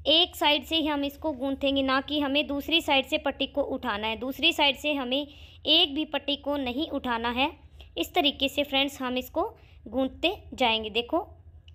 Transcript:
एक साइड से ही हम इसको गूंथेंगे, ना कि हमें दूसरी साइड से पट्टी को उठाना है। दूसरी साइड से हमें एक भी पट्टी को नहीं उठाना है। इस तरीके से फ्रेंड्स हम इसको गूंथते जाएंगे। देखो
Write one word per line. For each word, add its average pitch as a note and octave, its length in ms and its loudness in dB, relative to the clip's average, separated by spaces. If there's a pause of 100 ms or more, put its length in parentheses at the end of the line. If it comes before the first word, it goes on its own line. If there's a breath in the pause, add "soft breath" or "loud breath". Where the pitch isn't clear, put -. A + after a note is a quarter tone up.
(140)
एक F4 220 2
साइड D4+ 280 2
से E4 120 -2
ही D4+ 100 2
हम C#4+ 180 0
इसको C#4+ 300 -4
गूंथेंगे, C#4 480 0
ना C4 180 2
कि C#4+ 200 -2
हमें C#4+ 260 2
दूसरी C#4+ 360 0
साइड C4+ 240 2
से D4+ 140 0
पट्टी C#4 280 -2
को C#4+ 160 -2
उठाना A3 420 -4
है। A3 120 -2
दूसरी C4+ 340 2
साइड C#4+ 260 2
से D4 160 -2
हमें C#4 320 -2 (400 loud breath)
एक D#4 280 4
भी D4+ 120 -2
पट्टी C#4+ 320 -4
को C#4+ 200 -4
नहीं C4+ 320 -4
उठाना A#3+ 400 -2
है। C4 200 2 (480 soft breath)
इस - 160 -4
तरीके C#4 340 2
से C#4+ 160 -2
फ्रेंड्स C#4 360 -2
हम B3+ 180 -2
इसको D#4 300 -2 (400 soft breath)
गूंथते C4 480 -2 (180)
जाएंगे। A3 380 2
देखो A#3+ 340 -2 (480)